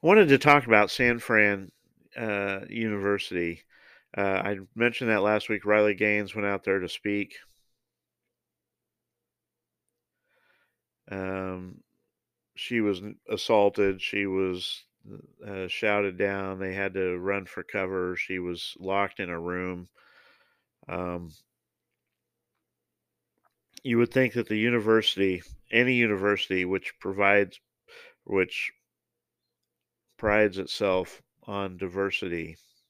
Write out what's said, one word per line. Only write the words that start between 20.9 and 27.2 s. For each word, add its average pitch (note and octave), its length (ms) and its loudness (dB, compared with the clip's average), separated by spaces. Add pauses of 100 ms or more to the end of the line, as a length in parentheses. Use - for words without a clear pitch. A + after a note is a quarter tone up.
you A#2 160 2
would A#2+ 140 4
think C3 220 2
that A#2 140 -2
the G#2+ 100 -2
university, G#2+ 840 2 (280)
any B2 240 4
university G2+ 680 0
which F#2 360 -4
provides, G2 580 2 (680)